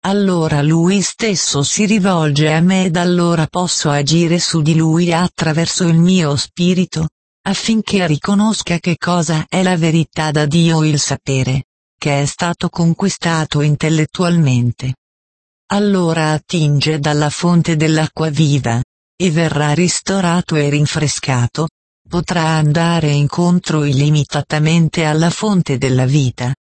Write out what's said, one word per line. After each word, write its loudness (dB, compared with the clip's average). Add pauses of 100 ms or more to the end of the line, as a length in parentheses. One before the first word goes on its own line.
Allora 2
lui 2
stesso -2
si -2
rivolge 2
a 2
me 2
ed 0
allora 2
posso -4
agire 2
su -2
di 2
lui 2
attraverso -2
il 4
mio 2
spirito, -2 (380)
affinché -2
riconosca -2
che -2
cosa -2
è -2
la 0
verità 0
da 0
Dio 2
il 0
sapere, -4 (280)
che -2
è 0
stato -4
conquistato -2
intellettualmente. 0 (760)
Allora 0
attinge 0
dalla 0
fonte 0
dell'acqua 0
viva, 0 (340)
e 0
verrà 0
ristorato -2
e 0
rinfrescato, -2 (380)
potrà -2
andare 2
incontro 0
illimitatamente 0
alla 2
fonte 0
della 0
vita 0 (140)